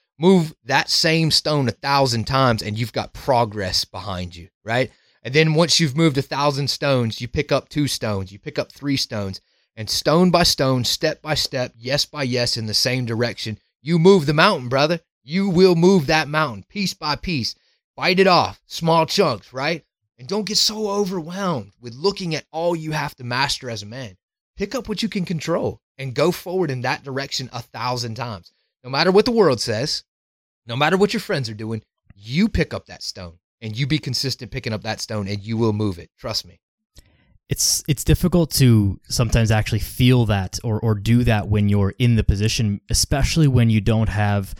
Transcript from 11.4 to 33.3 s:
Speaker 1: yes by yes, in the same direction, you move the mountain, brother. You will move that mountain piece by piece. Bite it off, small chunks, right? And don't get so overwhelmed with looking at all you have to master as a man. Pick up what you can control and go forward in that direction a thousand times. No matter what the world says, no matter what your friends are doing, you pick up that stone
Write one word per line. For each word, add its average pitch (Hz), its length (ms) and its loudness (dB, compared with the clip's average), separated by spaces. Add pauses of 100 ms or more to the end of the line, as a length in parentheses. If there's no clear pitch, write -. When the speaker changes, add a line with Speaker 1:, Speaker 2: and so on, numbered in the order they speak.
Speaker 1:
yes 123 260 -4
by 147 200 -6
yes, 123 340 -2
in 110 80 -6
the 107 80 -4
same 127 320 -2
direction, 113 520 -4 (220)
you 165 180 0
move 175 280 6
the 151 80 2
mountain, 156 340 4
brother. 151 320 2 (220)
You 190 280 -2
will 180 260 6
move 175 300 6
that 156 220 2
mountain 143 380 -2
piece 202 280 -6
by 151 200 -6
piece. 139 400 -4 (400)
Bite 175 240 0
it 190 80 6
off, 143 400 2
small 165 380 2
chunks, 151 480 -2
right? 143 320 -6 (340)
And 127 80 -20
don't 196 200 -4
get 208 100 -4
so 214 320 -2
overwhelmed 180 880 -4
with 117 160 -14
looking 180 400 -4
at 139 160 -8
all 175 240 -2
you 156 180 -6
have 147 240 -4
to 127 80 -14
master 127 440 -2
as 113 140 -8
a 101 40 -16
man. 110 300 -14 (400)
Pick 196 180 -6
up 254 140 -8
what 214 140 -6
you 220 80 -2
can 185 160 -4
control 160 560 -4 (160)
and 135 160 -10
go 147 180 2
forward 180 380 -4
in 127 120 -6
that 127 220 -4
direction 135 480 -8
a 117 80 -10
thousand 117 540 -6
times. 113 360 -10 (320)
No 127 60 -20
matter 156 240 2
what 208 140 6
the 254 40 0
world 180 300 4
says, 117 440 -4 (640)
no 117 80 -8
matter 151 220 2
what 202 160 2
your 226 80 -4
friends 139 300 -4
are 113 40 -10
doing, 110 280 -8 (340)
you 127 320 0
pick - 240 -2
up 101 140 -10
that - 160 -20
stone 87 360 -14 (220)